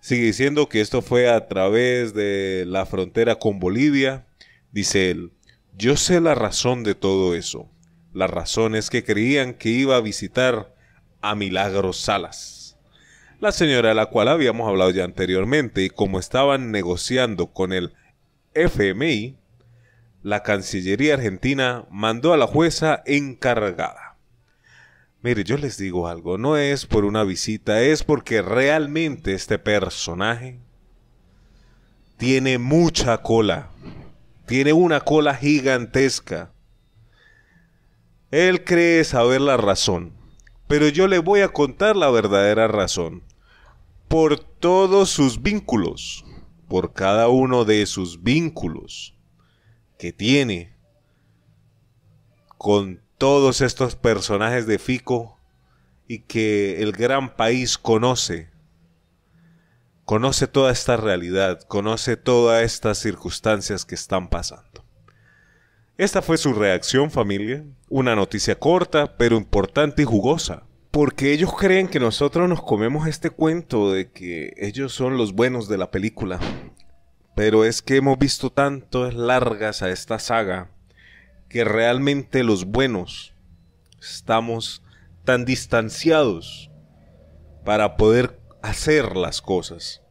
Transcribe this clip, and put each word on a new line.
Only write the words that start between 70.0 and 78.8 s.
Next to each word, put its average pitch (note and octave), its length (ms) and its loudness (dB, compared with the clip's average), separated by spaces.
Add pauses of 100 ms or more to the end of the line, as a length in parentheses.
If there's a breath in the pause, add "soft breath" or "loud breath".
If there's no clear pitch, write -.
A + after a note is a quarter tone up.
y D3 40 4
jugosa. A2+ 580 -2 (280)
Porque C#3+ 400 0
ellos D#3+ 260 0
creen F#3 300 2
que E3 140 -2
nosotros C#3+ 480 0
nos E3+ 120 -2
comemos B2 460 -2
este D#3 220 -6
cuento D#3 640 0
de F#2+ 180 -4
que F2 460 -12
ellos B2 340 -8
son C3 240 -4
los A2+ 160 0
buenos A#2 380 0
de G#2 80 -2
la F2+ 140 -4
película. F#2+ 500 -6 (960 loud breath)
Pero G#2+ 260 4
es A2+ 180 0
que C3+ 140 -2
hemos C3+ 240 2
visto C3+ 300 0
tantas C3+ 640 -4